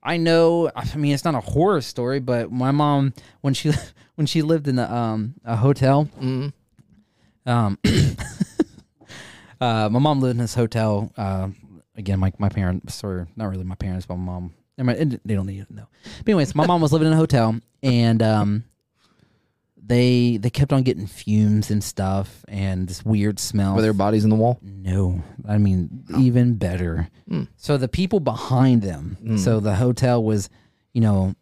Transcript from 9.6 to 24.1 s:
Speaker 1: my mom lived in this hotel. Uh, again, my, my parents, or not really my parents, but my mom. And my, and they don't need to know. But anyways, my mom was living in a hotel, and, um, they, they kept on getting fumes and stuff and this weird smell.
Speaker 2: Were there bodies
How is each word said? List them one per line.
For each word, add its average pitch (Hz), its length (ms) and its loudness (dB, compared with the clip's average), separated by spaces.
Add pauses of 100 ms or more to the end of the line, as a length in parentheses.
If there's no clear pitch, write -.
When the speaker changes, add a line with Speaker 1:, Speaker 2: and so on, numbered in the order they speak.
Speaker 1:
my 117 100 2
mom 143 220 2
lived 127 100 2
in 117 60 -2
this 117 180 -2
hotel. 110 600 0
Uh, 95 320 -4 (460)
again, 98 240 -4
my, 95 180 0
my 101 120 0
parents, - 540 -4
or 92 320 -6
not 110 140 -8
really 95 140 -8
my 92 120 -10
parents, 90 300 -8
but 90 120 -8
my 90 80 -8
mom. 90 280 -10 (240)
And 127 100 -2
my, 120 80 0
and 143 300 -2
they 104 80 -2
don't 98 140 -2
need 98 200 -10
to - 60 -20
know. 107 140 -20 (320)
But - 100 -4
anyways, 165 260 2
my 156 120 2
mom 175 140 2
was 151 120 2
living 160 140 4
in 160 60 4
a 160 40 4
hotel, 117 420 2 (220)
and, 117 400 4
um, 107 420 2 (1200)
they, 120 540 4
they 107 120 0
kept 139 240 0
on 135 100 2
getting 104 240 -2
fumes 107 640 2
and 104 100 0
stuff 95 680 -4
and 95 400 -4
this - 160 -12
weird 104 340 0
smell. 98 340 0
Speaker 2:
Were 107 80 2
there 110 120 2
bodies 104 320 2